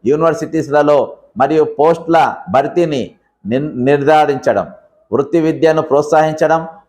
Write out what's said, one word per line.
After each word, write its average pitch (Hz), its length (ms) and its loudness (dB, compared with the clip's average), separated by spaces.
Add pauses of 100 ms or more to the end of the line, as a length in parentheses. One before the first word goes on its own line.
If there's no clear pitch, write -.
యూనివర్సిటీస్లలో 147 1080 0 (200)
మరియు 147 280 2 (140)
పోస్టుల 160 560 2 (160)
భర్తీని 147 600 -2 (360)
నిర్-, 135 280 -2
నిర్ధారించడం, 139 920 2 (460)
వృత్తి 139 280 0
విద్యను 156 420 0
ప్రోత్సహించడం 156 880 0 (200)